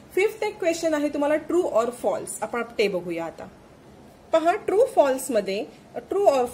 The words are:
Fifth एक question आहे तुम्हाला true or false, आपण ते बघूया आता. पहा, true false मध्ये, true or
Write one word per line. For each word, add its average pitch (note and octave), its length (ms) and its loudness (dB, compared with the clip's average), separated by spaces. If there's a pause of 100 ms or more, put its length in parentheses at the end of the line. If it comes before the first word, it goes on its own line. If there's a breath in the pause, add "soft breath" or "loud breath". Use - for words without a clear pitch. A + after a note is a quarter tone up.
(160 loud breath)
Fifth G#4+ 280 0
एक G#4 160 -6
question E4 340 0
आहे D4 160 0
तुम्हाला D4 260 0
true D#4+ 300 0
or A3+ 200 2 (180)
false, F#3 280 -2 (100)
आपण A#3 220 -4 (140)
ते G#3 100 2
बघूया F3 380 -4
आता. D#3+ 220 -12 (840)
पहा, D#4+ 200 4
true G4+ 300 2 (140)
false C4 360 2
मध्ये, G3+ 320 0 (300 loud breath)
true F#4+ 320 0
or C4+ 260 4